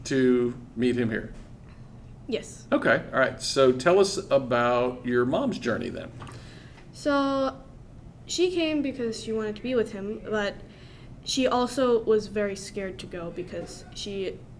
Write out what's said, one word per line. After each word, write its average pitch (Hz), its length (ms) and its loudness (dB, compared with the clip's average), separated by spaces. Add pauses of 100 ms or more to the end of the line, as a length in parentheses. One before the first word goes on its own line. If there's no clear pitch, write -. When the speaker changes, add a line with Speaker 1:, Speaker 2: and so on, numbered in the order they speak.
Speaker 1:
to 123 500 4 (220)
meet 120 200 2
him 120 140 2
here? 110 240 -4 (920)
Speaker 2:
Yes. - 440 -8
Speaker 1:
Okay. 151 300 4 (100)
All 127 80 0
right. 127 220 2
So 135 300 6
tell 175 280 6
us 196 180 4 (120)
about 123 720 2
your 123 220 4
mom's 185 320 0
journey 101 320 -2
then. 85 220 -10 (800)
Speaker 2:
So 277 680 2 (680)
she 359 260 2
came 311 300 0
because 240 400 -4
she 220 120 -6
wanted 214 240 -2
to - 40 -16
be 254 140 -2
with 214 160 2
him, 208 380 -8
but 208 260 -2 (720)
she 262 200 0
also 247 580 4
was 214 240 4
very 202 280 -2
scared 190 420 -8
to - 80 -12
go 170 300 -10
because 170 480 -10 (100)
she, 196 460 -6 (200)